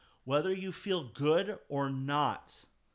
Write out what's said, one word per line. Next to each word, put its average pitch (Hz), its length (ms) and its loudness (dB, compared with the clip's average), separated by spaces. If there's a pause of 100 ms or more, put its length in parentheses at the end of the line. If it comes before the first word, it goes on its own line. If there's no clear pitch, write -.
(240)
whether 151 300 2
you 190 160 -4
feel 180 320 -2
good 156 560 0 (100)
or 139 220 0
not. 135 760 -2 (300)